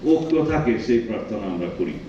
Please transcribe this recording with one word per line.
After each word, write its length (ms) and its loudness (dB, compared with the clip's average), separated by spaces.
ঐক্য 380 4
থাকে, 420 2
সেই 120 4
প্রার্থনা 560 -4
আমরা 120 -4
করি। 140 -2